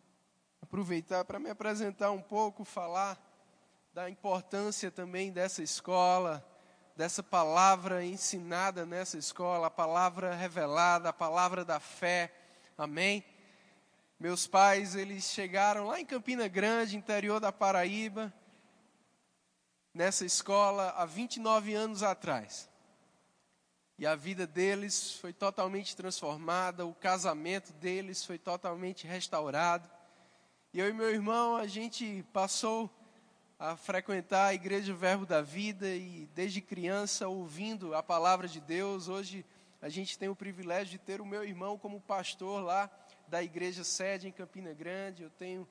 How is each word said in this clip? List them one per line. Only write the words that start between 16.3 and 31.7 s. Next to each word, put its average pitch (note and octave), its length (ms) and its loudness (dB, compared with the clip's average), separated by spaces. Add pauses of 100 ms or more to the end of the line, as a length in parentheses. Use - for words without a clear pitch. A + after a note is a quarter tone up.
Grande, G#3 500 2
interior G#3 440 0
da G#3 100 2
Paraíba, G3 840 0 (1600)
nessa F#3 300 2
escola G3 640 4
há F3 160 0
vinte G3 300 -6
e A#3+ 40 -8
nove A3 320 4
anos G#3+ 300 -2
atrás. D#3 680 -2 (1300)
E D3+ 80 -2
a D#3 80 4
vida F3+ 320 -6
deles G3 680 0
foi F3 180 -10
totalmente G3 640 -2
transformada, F3+ 880 -2
o E3+ 80 -6
casamento F3+ 800 0
deles F#3 500 -6
foi F3+ 140 -8
totalmente F3+ 720 -6
restaurado. E3+ 840 0 (800)
E E3+ 80 -6
eu G3 120 2
e - 20 -2
meu A3 160 0
irmão, A3+ 480 2
a A3 100 -2
gente G#3+ 640 -6